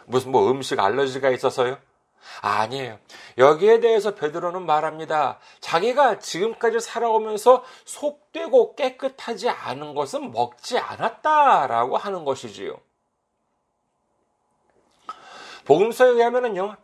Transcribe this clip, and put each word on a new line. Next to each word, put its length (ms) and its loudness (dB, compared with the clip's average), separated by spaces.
무슨 260 -2
뭐 180 4
음식 300 -2
알러지가 500 0
있어서요? 480 -2
아니에요. 580 -4
여기에 440 6
대해서 340 0
베드로는 520 -6
말합니다. 720 -2
자기가 580 0
지금까지 640 -4
살아오면서 840 2
속되고 880 -2
깨끗하지 760 -6
않은 460 -8
것은 360 -6
먹지 480 -4
않았다라고 1160 2
하는 280 -6
것이지요. 520 -6
복음서에 440 4
의하면은요, 760 0